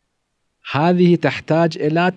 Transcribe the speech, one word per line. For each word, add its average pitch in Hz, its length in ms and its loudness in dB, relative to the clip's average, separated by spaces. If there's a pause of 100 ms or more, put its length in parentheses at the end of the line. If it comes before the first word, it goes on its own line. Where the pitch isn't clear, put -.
(720)
هذه 175 460 2
تحتاج 160 600 -2
إلى 170 380 -2